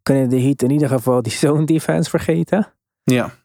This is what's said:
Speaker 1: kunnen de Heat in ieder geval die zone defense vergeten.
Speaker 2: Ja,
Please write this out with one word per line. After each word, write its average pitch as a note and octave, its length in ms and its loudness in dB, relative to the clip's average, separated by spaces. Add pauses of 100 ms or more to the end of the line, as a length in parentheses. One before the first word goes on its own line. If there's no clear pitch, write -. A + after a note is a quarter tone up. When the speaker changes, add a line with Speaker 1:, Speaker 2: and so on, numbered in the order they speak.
Speaker 1:
kunnen C3+ 260 0
de B2+ 120 0
Heat C3+ 200 0
in B2 80 0
ieder D3 200 0
geval B2 320 0
die A2+ 100 -6
zone D#3 340 0
defense D#3+ 440 0
vergeten. E3+ 640 -2 (300)
Speaker 2:
Ja, B2 280 0 (140)